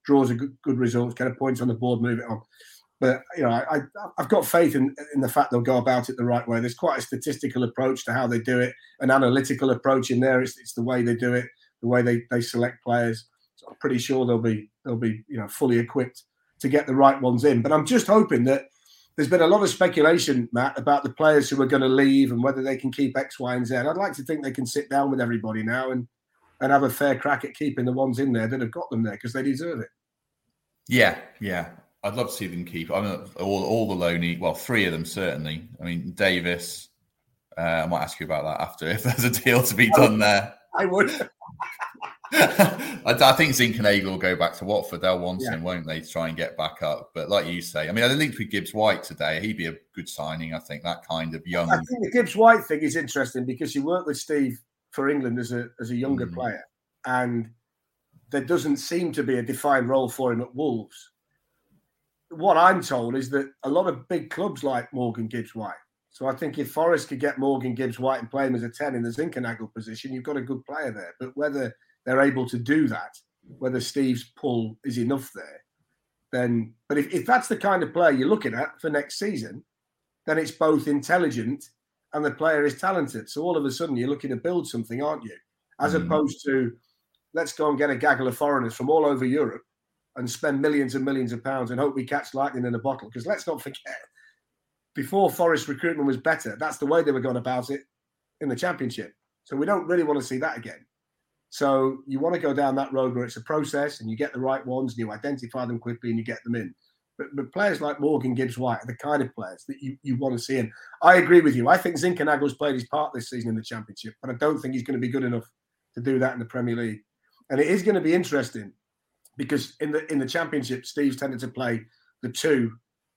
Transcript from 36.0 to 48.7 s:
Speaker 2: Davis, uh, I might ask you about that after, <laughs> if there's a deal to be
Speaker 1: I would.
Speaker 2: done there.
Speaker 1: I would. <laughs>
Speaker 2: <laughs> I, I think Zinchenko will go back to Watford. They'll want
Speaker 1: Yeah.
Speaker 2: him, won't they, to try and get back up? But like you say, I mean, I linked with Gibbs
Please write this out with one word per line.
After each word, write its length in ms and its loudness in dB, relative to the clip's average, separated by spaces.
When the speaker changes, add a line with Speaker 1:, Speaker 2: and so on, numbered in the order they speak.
Speaker 2:
Davis, 760 -2
uh, 60 -6
I 240 0
might 160 -2
ask 180 -8
you 60 -6
about 200 -2
that 160 -4
after, 260 -6
<laughs> 20 -2
if 140 -2
there's 200 0
a 60 2
deal 320 4
to 140 0
be 180 6
Speaker 1:
I 60 8
would. 80 10
Speaker 2:
done 120 4
there. 360 2
Speaker 1:
I 100 0
would. 260 2
<laughs> 180 -6
Speaker 2:
<laughs> 0 -
I, 720 4
I 280 8
think 180 4
Zinchenko 540 4
will 120 -2
go 200 2
back 160 2
to 120 -10
Watford. 360 -2
They'll 180 2
want 220 -4
Speaker 1:
Yeah. 120 -4
Speaker 2:
him, 100 -6
won't 220 -6
they, 140 -6
to 80 -14
try 220 -4
and 80 -8
get 200 -4
back 240 -6
up? 320 -4
But 160 -6
like 160 2
you 160 -6
say, 280 -6
I 20 -4
mean, 120 2
I 40 4
linked 320 0
with 100 -6
Gibbs 240 -4